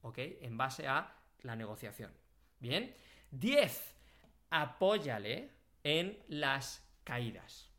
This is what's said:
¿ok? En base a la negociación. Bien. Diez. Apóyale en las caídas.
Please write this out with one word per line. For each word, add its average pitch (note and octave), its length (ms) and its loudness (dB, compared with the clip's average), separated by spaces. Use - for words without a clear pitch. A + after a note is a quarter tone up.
¿ok? A#2 160 -10
En B2 400 -8
base C3 300 -2
a C#3+ 280 0
la A#2 140 -6
negociación. G#2+ 560 -8
Bien. D#3+ 360 -2
Diez. G3 680 2
Apóyale D3+ 1000 2
en E3+ 340 2
las C3+ 580 0
caídas. A#2 760 -6